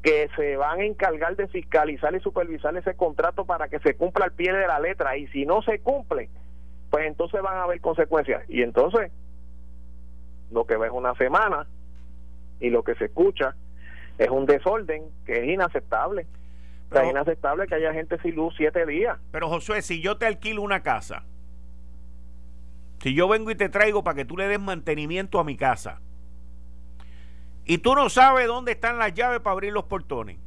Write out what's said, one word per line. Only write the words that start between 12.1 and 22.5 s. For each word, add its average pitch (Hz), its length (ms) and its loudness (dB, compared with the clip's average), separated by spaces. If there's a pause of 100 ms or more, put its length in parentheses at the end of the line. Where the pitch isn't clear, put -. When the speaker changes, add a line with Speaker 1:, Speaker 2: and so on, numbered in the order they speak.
Speaker 1:
y 120 100 0
lo 117 140 4
que 117 100 0
se 107 120 -2
escucha 165 500 2 (600)
es 117 120 4
un 135 160 2
desorden 160 600 2 (180)
que 117 180 0
es 131 60 0
inaceptable. 170 760 0
O - 680 -10
sea, 143 80 6
Speaker 2:
Pero 131 60 6
Speaker 1:
es 131 40 2
inaceptable 151 560 0
que 170 80 -2
haya 160 180 2
gente 160 300 -2
sin 165 140 -2
luz 165 200 -2
siete 156 300 2
días. 175 320 0 (140)
Speaker 2:
Pero, 160 160 -2
Josué, 196 340 -2
si 165 180 -4
yo 202 180 0
te 226 80 0
alquilo 214 360 -2
una 202 220 0
casa, 117 400 -2 (1800)